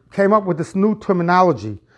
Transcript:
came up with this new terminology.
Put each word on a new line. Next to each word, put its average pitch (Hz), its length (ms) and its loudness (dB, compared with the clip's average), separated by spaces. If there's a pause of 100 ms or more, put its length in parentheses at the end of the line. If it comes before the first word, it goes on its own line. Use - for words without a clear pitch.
(120)
came 196 200 0
up 214 120 2
with 175 140 -4
this - 160 -8
new 208 240 0
terminology. 170 840 0 (180)